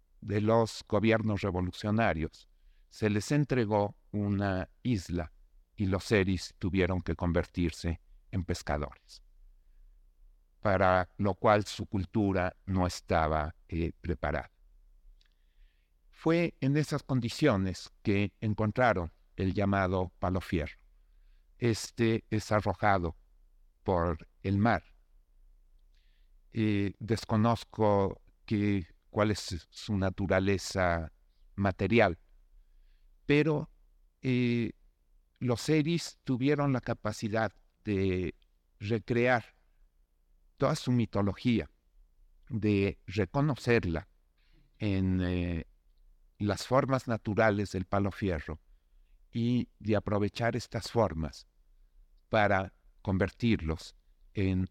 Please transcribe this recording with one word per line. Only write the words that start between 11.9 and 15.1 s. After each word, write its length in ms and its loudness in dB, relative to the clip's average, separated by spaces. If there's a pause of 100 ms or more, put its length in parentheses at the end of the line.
no 200 0
estaba, 680 -2 (140)
eh, 320 -4
preparada. 520 -6 (1600)